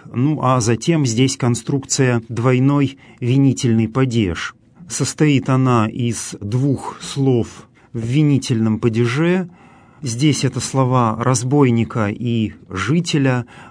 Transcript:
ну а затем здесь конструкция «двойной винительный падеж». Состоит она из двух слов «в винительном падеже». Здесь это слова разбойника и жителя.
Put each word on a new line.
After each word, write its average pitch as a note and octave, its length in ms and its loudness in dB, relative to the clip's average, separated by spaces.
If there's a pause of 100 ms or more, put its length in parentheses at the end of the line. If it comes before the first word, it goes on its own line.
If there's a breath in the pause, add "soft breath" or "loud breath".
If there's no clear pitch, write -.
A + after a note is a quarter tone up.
(120)
ну C#3 300 0
а B2+ 200 2
затем C#3 440 0
здесь B2+ 300 0
конструкция B2 960 0
«двойной C3 680 0 (220 loud breath)
винительный B2 680 2
падеж». A2+ 680 -2 (320)
Состоит C#3+ 640 0
она B2+ 380 2
из A#2+ 520 -6
двух B2 640 -4
слов C3 640 -2 (240 soft breath)
«в A#2+ 80 -8
винительном A#2+ 800 0
падеже». C3 680 0 (520 loud breath)
Здесь C3+ 440 0
это B2+ 160 -4
слова B2+ 580 0
разбойника A#2+ 920 2
и A2+ 440 -2 (160)
жителя. B2+ 760 0 (260 loud breath)